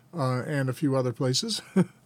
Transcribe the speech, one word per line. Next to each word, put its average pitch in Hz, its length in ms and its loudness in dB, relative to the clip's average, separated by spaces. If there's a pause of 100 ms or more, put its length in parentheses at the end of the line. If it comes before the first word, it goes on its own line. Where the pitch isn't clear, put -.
(140)
uh, 127 280 0
and 139 260 -2
a 123 40 -2
few 135 220 0
other 127 180 0
places. 143 500 -2 (120)
<laughs> 185 100 6 (200)